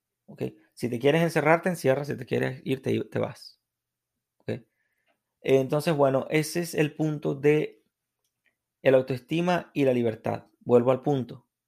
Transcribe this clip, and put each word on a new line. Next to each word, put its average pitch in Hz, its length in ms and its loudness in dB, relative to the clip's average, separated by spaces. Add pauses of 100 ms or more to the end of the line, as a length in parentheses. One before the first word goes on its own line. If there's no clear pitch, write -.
(240)
¿Ok? - 180 -14 (300)
Si - 160 -6
te 120 100 -4
quieres 143 220 4
encerrar, 160 400 2
te 190 80 -4
encierras. 143 400 0
Si 135 80 -6
te 127 80 -14
quieres 131 400 -4
ir, 131 160 -4
te, 113 240 -2
te - 140 -8
vas. - 420 -8 (760)
¿Ok? 113 240 -10 (800)
Entonces, 139 520 0
bueno, 135 360 2
ese 156 300 -2
es 170 140 -8
el 151 220 -2
punto 151 380 -4
de 147 480 0 (960)
el 131 140 4
autoestima 160 800 -2
y 143 100 0
la 135 80 4
libertad. 113 540 -2 (140)
Vuelvo 123 300 4
al 127 120 0
punto. 139 440 -4 (220)